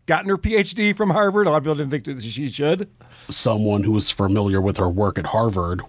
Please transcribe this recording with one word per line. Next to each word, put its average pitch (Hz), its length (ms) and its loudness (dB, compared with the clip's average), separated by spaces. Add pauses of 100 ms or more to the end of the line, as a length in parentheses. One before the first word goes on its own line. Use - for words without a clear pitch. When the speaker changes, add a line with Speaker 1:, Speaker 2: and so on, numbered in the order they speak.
Speaker 1:
gotten 170 240 2
her 196 80 2
P 208 200 0
H 202 160 0
D 208 180 2
from 202 200 0
Harvard. 202 360 2
A - 40 4
lot 151 60 4
of 143 60 0
people 151 120 0
didn't 143 160 -4
think 143 120 -4
that 135 180 -10
she 117 280 -6
should. 160 400 -2 (400)
Speaker 2:
Someone 107 540 0
who 104 80 2
was 104 200 2
familiar 98 500 0
with 95 160 0
her 92 120 0
work 95 280 0
at 80 100 -4
Harvard 92 600 -2